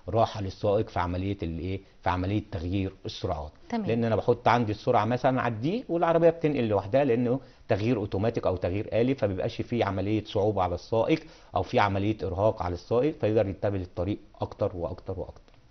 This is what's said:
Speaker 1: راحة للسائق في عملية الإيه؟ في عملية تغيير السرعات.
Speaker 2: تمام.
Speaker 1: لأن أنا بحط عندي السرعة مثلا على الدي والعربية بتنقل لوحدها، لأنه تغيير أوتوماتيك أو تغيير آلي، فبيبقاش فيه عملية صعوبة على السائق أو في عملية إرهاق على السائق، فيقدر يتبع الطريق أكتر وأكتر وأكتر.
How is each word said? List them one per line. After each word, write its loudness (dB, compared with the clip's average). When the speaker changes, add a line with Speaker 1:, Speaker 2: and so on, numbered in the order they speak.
Speaker 1:
راحة 0
للسائق 0
في -4
عملية -2
الإيه؟ -6
في 0
عملية 0
تغيير -4
السرعات. -6
Speaker 2:
تمام. -4
Speaker 1:
لأن 0
أنا 2
بحط 0
عندي 4
السرعة 2
مثلا 0
على -2
الدي -2
والعربية 4
بتنقل 2
لوحدها، 2
لأنه 2
تغيير 2
أوتوماتيك 0
أو 2
تغيير -2
آلي، 2
فبيبقاش -2
فيه 0
عملية 0
صعوبة 0
على 0
السائق 0
أو 2
في 0
عملية 2
إرهاق 0
على -2
السائق، 0
فيقدر 2
يتبع -2
الطريق -4
أكتر -4
وأكتر -6
وأكتر. -10